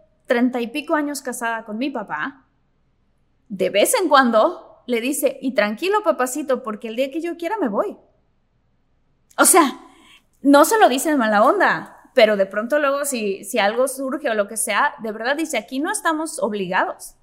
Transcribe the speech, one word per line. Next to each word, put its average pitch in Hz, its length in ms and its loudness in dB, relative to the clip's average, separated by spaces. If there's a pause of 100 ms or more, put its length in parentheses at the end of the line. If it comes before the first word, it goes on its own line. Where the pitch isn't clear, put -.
(260)
treinta 247 340 0
y 233 80 -6
pico 302 260 -4
años 294 280 -4
casada 233 420 -6
con 214 140 -10
mi 277 120 -4
papá, 202 560 -10 (1000)
de 185 220 -4
vez 202 300 2
en 349 80 0
cuando 269 800 2
le 233 140 -2
dice, - 420 -2
"Y 269 120 -4
tranquilo, 320 500 0
papacito, 254 580 -2
porque 220 260 -10
el 220 80 -10
día 269 140 -2
que 320 100 -8
yo 339 160 -8
quiera 349 240 -6
me 269 80 0
voy". 254 280 -4 (1400)
O - 60 4
sea, 320 360 4 (640)
no 285 220 8
se 427 140 2
lo 381 100 8
dice 262 220 0
en 294 80 2
mala 214 240 2
onda, 277 540 2 (180)
pero 214 220 6
de 190 100 2
pronto 233 320 -2
luego 277 260 0
si, 208 400 -4
si - 140 -2
algo 226 300 2
surge 269 420 -6
o 220 40 -2
lo 202 140 0
que 220 80 -12
sea, 233 460 0
de 220 100 -8
verdad 233 240 -4
dice, 302 220 -4
"Aquí 262 220 -6
no 339 100 -4
estamos 330 500 -4
obligados". 208 840 -4